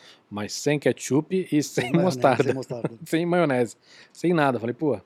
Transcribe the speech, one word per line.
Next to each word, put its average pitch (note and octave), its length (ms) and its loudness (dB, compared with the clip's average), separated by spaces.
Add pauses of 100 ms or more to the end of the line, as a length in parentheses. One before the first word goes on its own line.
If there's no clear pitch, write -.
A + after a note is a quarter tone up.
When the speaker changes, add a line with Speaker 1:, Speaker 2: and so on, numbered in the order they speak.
(300)
Speaker 1:
mas G#2 240 -6
sem D3 240 0
ketchup D3 720 0
e D3 140 2
sem - 220 -2
Speaker 2:
Sem A#2+ 80 -6
maionese, E3+ 120 2
Speaker 1:
mostarda." C3 380 2
Speaker 2:
sem B2+ 100 0
mostarda. B2 360 -6 (100)
Speaker 1:
<laughs> E3 60 -16
Sem E3 200 -2
maionese, D3 520 0 (340)
sem F3 220 0
nada. C#3+ 240 4
Eu - 20 -4
falei, A2+ 160 -4
"Pô." C3+ 300 -2